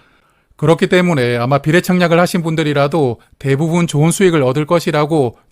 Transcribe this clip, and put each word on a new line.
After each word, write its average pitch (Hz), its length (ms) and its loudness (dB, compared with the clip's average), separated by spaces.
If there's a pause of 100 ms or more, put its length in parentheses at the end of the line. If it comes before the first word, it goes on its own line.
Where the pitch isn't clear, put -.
(560)
그렇기 160 320 0
때문에 156 500 0
아마 131 200 0
비례 156 220 0
청약을 175 400 0
하신 180 220 -2
분들이라도 147 760 -2 (180)
대부분 160 480 0
좋은 151 240 0
수익을 165 320 2
얻을 131 240 0
것이라고 151 720 -2 (140)